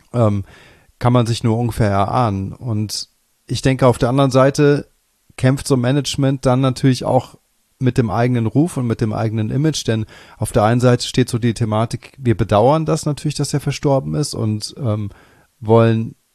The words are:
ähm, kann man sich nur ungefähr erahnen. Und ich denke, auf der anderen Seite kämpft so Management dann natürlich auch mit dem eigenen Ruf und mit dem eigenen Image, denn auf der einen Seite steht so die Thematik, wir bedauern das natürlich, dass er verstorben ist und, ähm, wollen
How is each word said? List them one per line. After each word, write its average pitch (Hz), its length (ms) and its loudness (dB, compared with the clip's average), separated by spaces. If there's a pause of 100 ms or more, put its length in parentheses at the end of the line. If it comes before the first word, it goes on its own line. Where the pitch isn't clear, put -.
(120)
ähm, 104 320 0 (560)
kann 123 120 2
man 123 140 4
sich 117 160 -4
nur 113 160 0
ungefähr 113 320 0
erahnen. 98 640 0
Und 107 560 -6 (400)
ich 120 120 -6
denke, 131 280 2
auf 120 100 2
der 120 120 0
anderen 139 200 2
Seite 139 560 4 (500)
kämpft 131 300 0
so 139 100 2
Management 135 720 0
dann 127 140 2
natürlich 131 440 0
auch - 340 -2 (420)
mit 127 180 0
dem 117 120 2
eigenen 117 360 0
Ruf 147 300 0
und 127 100 -4
mit 117 140 -2
dem 110 120 -2
eigenen 107 380 -2
Image, 143 380 -2
denn 110 180 -2 (320)
auf - 140 -4
der 113 100 2
einen 117 180 4
Seite 123 280 2
steht 127 200 0
so 120 100 -4
die 113 160 0
Thematik, 113 640 -4
wir 120 180 0
bedauern 120 500 2
das 156 180 -2
natürlich, 147 300 -4
dass - 180 -6
er 147 60 0
verstorben 143 560 -2
ist 151 200 -4
und, 107 440 -4
ähm, 107 320 -4 (480)
wollen 113 560 2 (200)